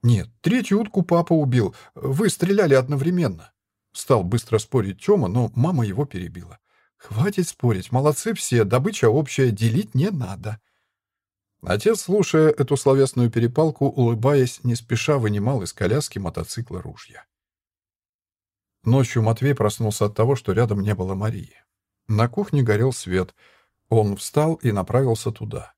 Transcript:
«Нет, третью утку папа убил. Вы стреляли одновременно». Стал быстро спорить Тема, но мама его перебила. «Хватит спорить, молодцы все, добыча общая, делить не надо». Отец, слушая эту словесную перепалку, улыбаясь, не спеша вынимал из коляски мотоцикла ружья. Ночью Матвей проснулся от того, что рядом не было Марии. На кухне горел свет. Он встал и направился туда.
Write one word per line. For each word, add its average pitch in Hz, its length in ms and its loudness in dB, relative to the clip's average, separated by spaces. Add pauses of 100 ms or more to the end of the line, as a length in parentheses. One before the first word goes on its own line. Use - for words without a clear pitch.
«Нет, 117 280 2 (100)
третью 214 400 0
утку 208 220 -2
папа 170 320 2
убил. 127 420 2 (180)
Вы 143 360 -2
стреляли 180 460 2
одновременно». 135 760 -2 (400)
Стал 113 320 0
быстро 110 340 -2
спорить 101 460 -2
Тема, 190 240 2
но 113 260 -2
мама 135 320 0
его 104 200 -4
перебила. 87 540 -14 (360)
«Хватит 170 540 -2
спорить, 104 420 -2
молодцы 147 420 0
все, 120 300 0
добыча 127 460 2
общая, 131 420 0
делить 113 420 -2
не 165 180 2
надо». 107 500 -8 (1000)
Отец, 107 420 0
слушая 170 460 2
эту 143 280 0
словесную 135 520 2
перепалку, 139 580 0
улыбаясь, 127 760 0
не 120 120 0
спеша 135 420 -2
вынимал 107 440 -2
из 85 120 -10
коляски 104 460 -2
мотоцикла 90 600 -8
ружья. - 440 -18 (1600)
Ночью 120 380 2
Матвей 113 300 0
проснулся 107 520 -2
от 104 100 -4
того, 127 220 2
что - 160 -4
рядом 104 260 0
не 101 160 -2
было 92 200 -4
Марии. 107 380 -6 (540)
На 110 220 2
кухне 156 340 -2
горел 117 300 2
свет. 92 420 -4 (540)
Он 107 280 2
встал 156 380 -2
и 123 160 0
направился 113 600 0
туда. 107 460 -12